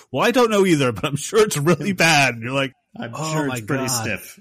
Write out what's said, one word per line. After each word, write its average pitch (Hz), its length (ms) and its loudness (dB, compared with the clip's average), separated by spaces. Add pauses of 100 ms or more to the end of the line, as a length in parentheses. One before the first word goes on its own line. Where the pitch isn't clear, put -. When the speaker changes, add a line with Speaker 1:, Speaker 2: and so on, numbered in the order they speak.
(120)
Speaker 1:
"Well, 147 120 0
I 226 60 4
don't 233 200 4
know 202 140 4
either, 143 280 4
but 104 120 -8
I'm 147 120 -4
sure - 280 0
it's 208 120 0
really 160 360 0
bad." 151 420 2
And 117 100 -10
you're 127 80 -6
like, 135 220 -4 (220)
Speaker 2:
I'm 123 180 -10
Speaker 1:
"Oh 156 180 -6
Speaker 2:
sure 156 160 -2
Speaker 1:
my 127 80 -4
Speaker 2:
it's 110 100 -10
pretty 131 200 -2
Speaker 1:
God." 120 160 -2
Speaker 2:
stiff. 107 380 -8